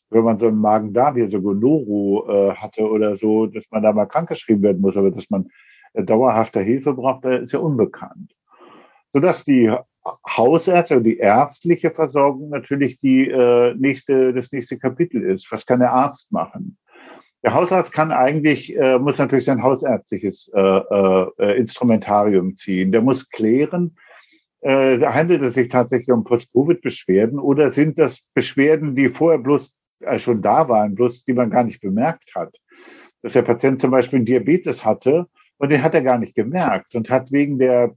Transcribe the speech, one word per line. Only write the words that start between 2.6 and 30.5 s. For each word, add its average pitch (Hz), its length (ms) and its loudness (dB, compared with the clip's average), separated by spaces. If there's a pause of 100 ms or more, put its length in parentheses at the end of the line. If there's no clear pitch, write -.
oder 107 280 0
so, 107 300 0
dass 104 260 -14
man 107 100 -2
da 107 100 4
mal 104 140 0
krank 165 220 -4
geschrieben 107 340 -2
werden 98 180 2
muss, 98 160 0
aber 98 140 2
dass - 200 -12
man, 98 180 -4 (460)
äh, 104 100 -4
dauerhafter 113 560 0
Hilfe 135 340 -2
braucht, 127 300 -4
äh, 127 180 0
ist 127 100 -8
ja - 60 -4
unbekannt. - 720 -4 (800)
Sodass 165 340 0
die 123 280 4 (560)
Hausärzte 165 680 2
und 113 60 0
die 113 140 0
ärztliche 143 720 0
Versorgung 143 600 -2
natürlich 139 500 -4
die, 131 280 4
äh, 120 460 4
nächste, 131 580 0
das 123 200 -6
nächste 131 260 -8
Kapitel 127 440 -4
ist. 95 280 -4
Was 107 160 -10
kann 127 140 2
der 120 120 2
Arzt 131 380 -4
machen? 92 480 -8 (640)
Der 107 100 0
Hausarzt 175 400 0
kann 156 180 -2
eigentlich, 143 640 0
äh, 131 240 2
muss 139 200 -2
natürlich 131 260 0
sein 127 180 -2
hausärztliches, 120 920 -4
äh, 101 60 2
äh, 95 680 2 (120)
äh, 101 200 0
Instrumentarium 104 1000 0
ziehen. 95 340 -2
Der 110 120 2
muss 123 260 -2
klären, 147 680 -2 (640)
äh, 135 380 2
handelt 143 420 0
es 123 120 -2
sich 123 140 0
tatsächlich 123 420 0
um 113 140 2
Post-Covid-Beschwerden 120 1120 0
oder 139 320 2
sind 147 280 0
das 143 240 0 (100)
Beschwerden, 143 640 0
die 131 140 2
vorher 156 280 0
bloß, 135 360 -2 (260)
äh, - 180 -4
schon 117 220 -2
da 127 300 2